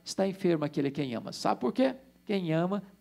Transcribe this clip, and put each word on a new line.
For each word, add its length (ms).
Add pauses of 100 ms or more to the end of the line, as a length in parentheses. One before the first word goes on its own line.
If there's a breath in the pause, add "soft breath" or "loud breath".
"Está 240
enfermo 360
aquele 260
a 20
quem 240
ama." 180
Sabe 260
por 140
quê? 220 (280)
Quem 300
ama 300 (180)